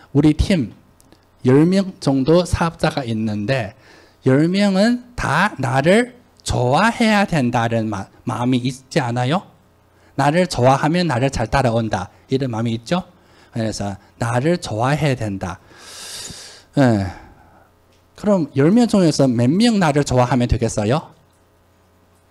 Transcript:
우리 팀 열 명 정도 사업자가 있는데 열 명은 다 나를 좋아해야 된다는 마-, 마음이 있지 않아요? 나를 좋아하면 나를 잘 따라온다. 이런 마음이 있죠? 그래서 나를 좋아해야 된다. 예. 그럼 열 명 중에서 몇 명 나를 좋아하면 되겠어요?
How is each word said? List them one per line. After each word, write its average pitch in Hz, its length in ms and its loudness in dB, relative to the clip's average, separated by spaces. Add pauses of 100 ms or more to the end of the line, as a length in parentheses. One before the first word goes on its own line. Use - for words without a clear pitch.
(120)
우리 151 220 4
팀 151 400 -2 (680)
열 139 220 6
명 190 320 0
정도 147 460 2
사업자가 165 580 -4
있는데 110 720 -4 (520)
열 139 200 4
명은 202 680 0
다 151 420 0
나를 151 580 2 (280)
좋아해야 196 800 2
된다는 117 680 0
마-, 98 160 -8 (160)
마음이 123 360 -2
있지 135 420 -6
않아요? 127 420 -2 (720)
나를 151 320 2
좋아하면 151 640 2
나를 131 220 -2
잘 120 180 -4
따라온다. 113 600 -2 (180)
이런 131 240 -4
마음이 113 220 -4
있죠? 170 280 -4 (500)
그래서 107 440 -6 (220)
나를 123 400 -2
좋아해야 131 580 -2
된다. 95 420 -8 (1200)
예. 113 280 2 (1080)
그럼 196 400 0
열 139 160 4
명 233 160 4
중에서 160 400 2
몇 120 240 2
명 214 300 2
나를 147 240 2
좋아하면 123 420 2
되겠어요? 117 640 -2 (1200)